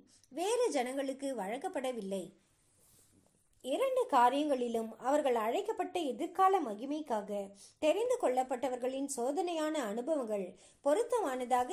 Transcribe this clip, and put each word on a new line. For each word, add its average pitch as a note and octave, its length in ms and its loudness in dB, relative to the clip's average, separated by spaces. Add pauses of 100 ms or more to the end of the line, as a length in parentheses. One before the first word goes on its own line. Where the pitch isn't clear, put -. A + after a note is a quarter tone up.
(320)
வேறு G#4+ 380 2
ஜனங்களுக்கு C4+ 640 -2
வழங்கப்படவில்லை. A3+ 880 -4 (1400)
இரண்டு B4 440 0
காரியங்களிலும் B3 800 2 (100)
அவர்கள் C4+ 380 2
அழைக்கப்பட்ட F4+ 680 0
எதிர்கால E4+ 560 2
மகிமைக்காக A#3 680 -4 (520)
தெரிந்து G#4 340 2
கொள்ளப்பட்டவர்களின் C4 920 0
சோதனையான D#4 640 0 (100)
அனுபவங்கள் A3 600 -2 (380)
பொருத்தமானதாக C4 880 2